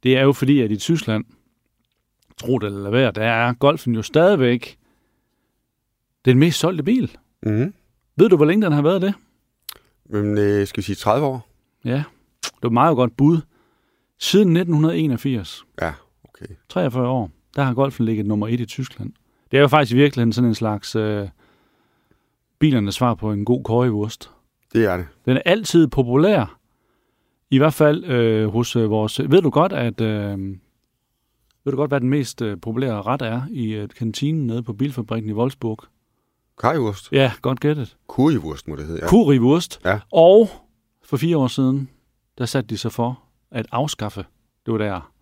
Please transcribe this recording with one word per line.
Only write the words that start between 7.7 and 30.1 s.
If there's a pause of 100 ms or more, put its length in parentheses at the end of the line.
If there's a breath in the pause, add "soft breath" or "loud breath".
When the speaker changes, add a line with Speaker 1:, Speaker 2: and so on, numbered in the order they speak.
Speaker 1:
Ved
du,
hvor
længe
den
har
været
det? (920)
Speaker 2:
Men,
øh,
skal
vi
sige
tredive
år? (360)
Speaker 1:
Ja, (400)
det
var
meget
godt
bud. (760)
Siden
nitten
hundrede
enogfirs. (180)
Speaker 2:
Ja, (320)
okay. (220)
Speaker 1:
Treogfyrre
år, (260)
der
har
Golfen
ligget
nummer
et
i
Tyskland. (380)
Det
er
jo
faktisk
i
virkeligheden
sådan
en
slags,
øh, (1300)
bilernes
svar
på
en
god
currywurst. (420)
Speaker 2:
Det
er
det. (200)
Speaker 1:
Den
er
altid
populær. (920)
I
hvert
fald,
øh,
hos,
øh,
vores,
ved
du
godt,
at,
øh, (1300)